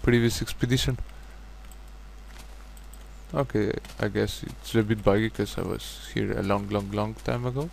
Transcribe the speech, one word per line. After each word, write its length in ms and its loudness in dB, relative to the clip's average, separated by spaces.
previous 400 6
expedition. 560 2
Okay, 400 2
I 80 2
guess 360 0
it's 320 -8
a 60 8
bit 220 2
buggy 260 6
'cause 280 -2
I 40 -2
was 520 -6
here 240 0
a 40 0
long, 260 2
long, 240 0
long 220 0
time 320 -2
ago. 280 -2